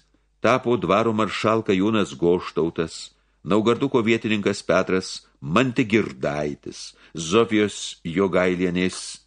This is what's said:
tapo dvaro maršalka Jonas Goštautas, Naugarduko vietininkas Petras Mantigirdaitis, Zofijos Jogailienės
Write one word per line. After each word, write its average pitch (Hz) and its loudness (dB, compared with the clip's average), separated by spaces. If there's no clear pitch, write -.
tapo 120 2
dvaro 98 2
maršalka 110 0
Jonas 98 0
Goštautas, 85 -2
Naugarduko 113 2
vietininkas 107 0
Petras 92 -2
Mantigirdaitis, 76 -2
Zofijos 104 0
Jogailienės 90 0